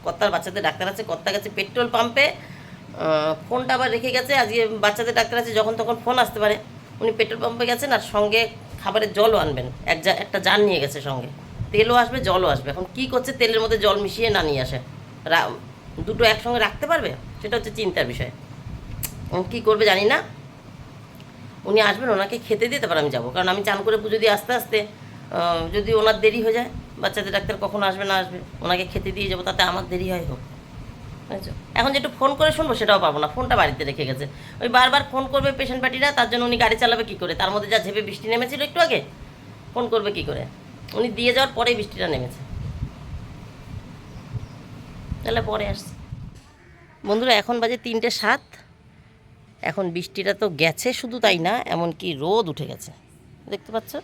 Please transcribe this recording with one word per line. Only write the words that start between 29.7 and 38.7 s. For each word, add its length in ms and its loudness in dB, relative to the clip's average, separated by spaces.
দেরি 220 -2
হয় 140 -2
হোক, 120 -6
বুঝেছো? 220 -8
এখন 180 2
যে 60 0
একটু 120 -2
ফোন 160 4
করে 160 4
শুনবো, 240 0
সেটাও 240 6
পাবো 200 2
না, 80 0
ফোনটা 280 0
বাড়িতে 280 2
রেখে 220 -4
গেছে। 220 -4
ওই 60 -2
বারবার 340 6
ফোন 160 -2
করবে 240 2
পেশেন্ট 300 -2
পার্টিরা, 300 2
তার 180 2
জন্য 160 2
উনি 120 2
গাড়ি 180 4
চালাবে 280 4
কী 120 -6
করে? 200 -4
তার 160 0
মধ্যে 180 -2
যা 100 6
ঝেপে 220 -2
বৃষ্টি 260 -8
নেমেছিল 340 -2
একটু 180 -2